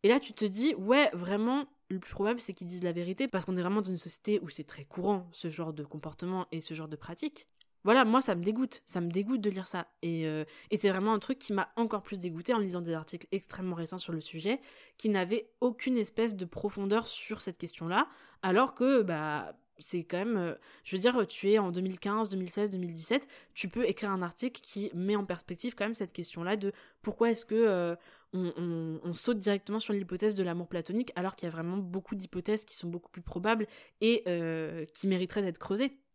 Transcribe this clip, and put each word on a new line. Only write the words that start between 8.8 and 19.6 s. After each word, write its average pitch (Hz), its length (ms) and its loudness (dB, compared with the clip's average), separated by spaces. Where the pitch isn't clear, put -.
Ça 180 140 -2
me 175 100 -2
dégoûte 208 300 0
de 202 100 2
lire 185 160 -6
ça. 175 200 -4
Et, 165 240 0
euh, 156 200 -2
et 214 60 2
c'est 202 120 4
vraiment 196 240 4
un 208 60 2
truc 269 180 -2
qui - 160 -6
m'a 196 220 0
encore 220 260 0
plus 202 160 -8
dégoûtée 175 380 -2
en 220 40 4
lisant 180 220 0
des 170 120 -2
articles 160 380 -8
extrêmement 185 440 -4
récents 170 240 -6
sur 170 140 -6
le 156 80 -4
sujet, 190 400 -2
qui 220 120 0
n'avaient 202 420 2
aucune 247 380 2
espèce 220 360 0
de 185 100 -4
profondeur 202 600 0
sur - 380 -8
cette 185 160 -8
question-là, 175 500 0
alors 208 320 6
que, 254 300 6
bah, 151 520 -2